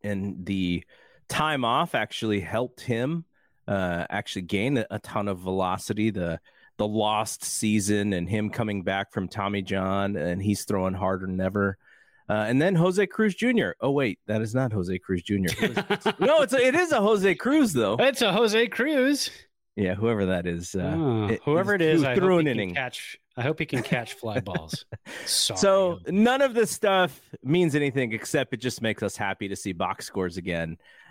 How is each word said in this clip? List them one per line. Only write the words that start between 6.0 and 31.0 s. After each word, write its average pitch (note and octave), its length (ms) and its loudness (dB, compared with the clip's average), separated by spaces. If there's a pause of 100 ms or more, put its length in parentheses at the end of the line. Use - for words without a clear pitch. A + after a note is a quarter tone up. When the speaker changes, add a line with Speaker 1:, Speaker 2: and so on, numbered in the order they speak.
Speaker 1:
the, E2+ 300 -4 (380)
the G#2+ 100 0
lost G#2+ 560 -2
season G#2 680 0
and F2 160 -2
him G#2+ 200 0
coming G#2 340 -4
back G2 300 -2
from F#2 140 -4
Tommy G2+ 340 -4
John, G2 560 -2
and F2 240 -2
he's G2+ 240 -2
throwing F#2+ 280 0
harder F#2+ 340 -2
than F#2 120 -4
ever. G2 380 0 (500)
Uh, G#2+ 200 0
and B2+ 140 2
then F#3 140 2
Jose F#3 320 4
Cruz G#3+ 280 2
Junior G#3+ 460 0
Oh, C3+ 100 0
wait, C3+ 360 0
that G#2+ 140 0
is A2 120 -6
not B2+ 180 0
Jose F#2 280 -2
Cruz F2+ 240 -2
Junior. F#2+ 260 0
Speaker 2:
<laughs> - 680 -2
Speaker 1:
No, D4+ 220 6
it's A#3+ 120 0
a, C4+ 120 4
it C4 100 4
is E4+ 160 2
a B3 100 4
Jose G3 340 4
Cruz, C4 380 2
though. A2 260 2
Speaker 2:
It's B3+ 220 2
a G#3 100 2
Jose A3 360 4
Cruz. C4+ 640 0 (460)
Speaker 1:
Yeah, F#2+ 200 0
whoever G#2+ 320 0
that F2+ 180 0
is. E2+ 300 -6
Uh, F#2 200 -2
Speaker 2:
Oh, A#2+ 320 0
Speaker 1:
it, A2 180 -2
Speaker 2:
whoever F#3+ 300 2
it F3+ 60 0
Speaker 1:
who D#3+ 60 4
Speaker 2:
is, D#3+ 160 4
I C3 120 2
Speaker 1:
threw F#3 160 4
Speaker 2:
hope F3 100 6
Speaker 1:
an D#3 60 2
Speaker 2:
he C#3 40 2
can A2+ 80 0
Speaker 1:
inning. F#2 160 -4
Speaker 2:
catch, - 420 -8 (180)
I A#2+ 60 -6
hope D3+ 180 0
he D#3 60 -2
can C3 160 -4
catch A#2 320 -4
fly G#2+ 260 -6
Speaker 1:
<laughs> - 20 -6
Speaker 2:
balls. E2 440 -8 (400)
Sorry. - 320 -2
Speaker 1:
So F#3+ 500 4
none A#3 360 4
of B3+ 100 2
this A3+ 160 2
stuff F#3+ 500 2 (240)
means D#3 320 4
anything C3+ 380 0
except C3 400 -2
it A#2+ 40 -6
just A2+ 240 -4
makes A2 200 -2
us G2+ 140 -2
happy G2 320 -4
to F#2+ 80 -6
see G2 180 -6
box F2+ 320 -4
scores F#2 320 -4
again. E2+ 400 -4 (340)